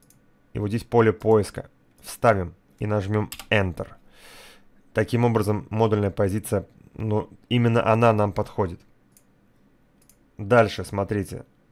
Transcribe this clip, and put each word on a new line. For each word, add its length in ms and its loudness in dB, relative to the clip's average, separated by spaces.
и 60 -8
вот 100 -4
здесь 140 -6
поле 300 4
поиска 560 0
вставим 540 0
и 80 -6
нажмём 420 -2
Enter. 380 -2
Таким 300 0
образом, 460 0
модульная 400 0
позиция, 560 -4
ну, 340 -4
именно 380 2
она 260 4
нам 220 2
подходит. 460 -6
Дальше, 440 2
смотрите, 640 -6